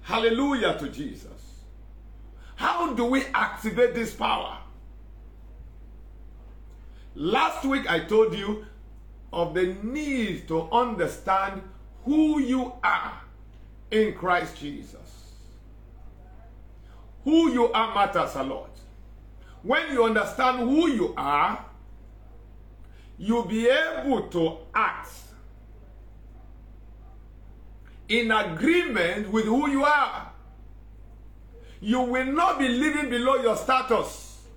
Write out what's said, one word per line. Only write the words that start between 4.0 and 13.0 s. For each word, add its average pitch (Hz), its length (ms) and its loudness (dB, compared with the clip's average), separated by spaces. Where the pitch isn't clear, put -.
power? - 460 -2
Last 254 500 0
week 269 260 0
I 165 100 4
told 214 340 4
you 208 300 -4
of 160 220 0
the 185 280 2
need 247 680 -2
to 165 220 0
understand 196 920 0
who 302 360 4
you 247 320 0
are - 360 0